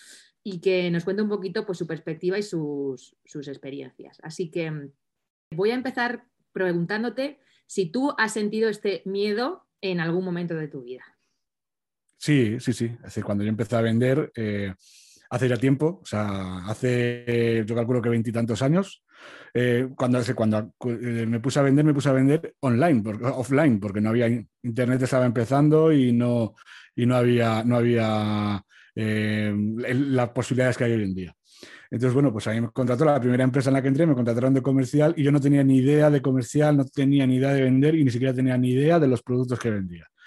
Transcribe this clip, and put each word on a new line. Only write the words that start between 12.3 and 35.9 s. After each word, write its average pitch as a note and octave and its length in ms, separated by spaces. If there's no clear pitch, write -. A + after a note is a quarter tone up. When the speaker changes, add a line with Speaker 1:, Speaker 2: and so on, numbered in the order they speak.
Speaker 2:
sí, B2 140
sí. A#2 140
Es - 60
decir, G2+ 200
cuando G#2 220
yo G#2+ 40
empecé A2+ 280
a A2+ 40
vender, B2+ 540
eh, G2+ 380
hace B2 180
ya B2 80
tiempo, C3+ 480
o - 20
sea, F#2+ 600
hace, A#2+ 1000
yo A#2 80
calculo A#2 280
que A#2+ 80
veintitantos A#2 520
años, E3 440
eh, B2 420
cuando, B2 220
hace, B2 180
cuando, G#2+ 380
eh, A#2 400
me A2+ 140
puse C3 200
a C#3 40
vender, C#3 220
me D3+ 80
puse C#3+ 160
a - 20
vender C3+ 480
online, C3 420
por-, G#2+ 220
offline, C3 560
porque G2+ 220
no A2 80
había A#2 180
in-, A#2 220
internet B2 400
estaba B2+ 220
empezando D3 680
y B2+ 180
no, A#2+ 440
y A#2+ 120
no B2 100
había, A#2 480
no A#2+ 140
había... G#2+ 840
Eh, G#2+ 600
el, C3 280
las B2 180
posibilidades B2 460
que B2+ 60
hay A#2+ 80
hoy A2 120
en F#2+ 120
día. F2+ 180
Entonces, A#2+ 220
bueno, C#3 180
pues G#2+ 160
ahí A2+ 140
me A#2 100
contrató, B2 320
la D3 160
primera B2 240
empresa C3 260
en C3+ 40
la C3+ 80
que C3+ 80
entré, D3+ 180
me C#3+ 80
contrataron B2 380
de C3+ 80
comercial C#3+ 560
y D3 60
yo C#3 80
no C#3+ 100
tenía C#3 200
ni C3+ 180
idea D3 300